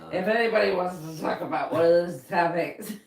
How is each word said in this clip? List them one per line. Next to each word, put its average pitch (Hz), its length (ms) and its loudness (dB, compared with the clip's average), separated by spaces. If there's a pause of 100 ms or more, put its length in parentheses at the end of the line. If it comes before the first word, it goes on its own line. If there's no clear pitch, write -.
(120)
If 185 160 -2
anybody 220 440 2
wants 180 260 -2
to 156 240 -12
talk 160 200 -4
about 151 300 -4
one 165 140 4
of 170 60 6
those 175 320 2
topics. 175 720 -2 (140)